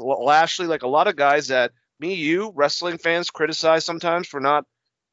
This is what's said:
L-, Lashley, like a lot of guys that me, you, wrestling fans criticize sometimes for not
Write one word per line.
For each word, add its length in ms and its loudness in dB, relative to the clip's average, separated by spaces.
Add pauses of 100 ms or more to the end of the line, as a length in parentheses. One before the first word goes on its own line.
L-, 240 -2
Lashley, 420 2
like 160 -2
a 60 -4
lot 200 2
of 80 -2
guys 320 2
that 240 2 (280)
me, 140 -6
you, 400 -2
wrestling 420 -2
fans 320 -2
criticize 560 0
sometimes 440 -2
for 120 -10
not 240 2 (480)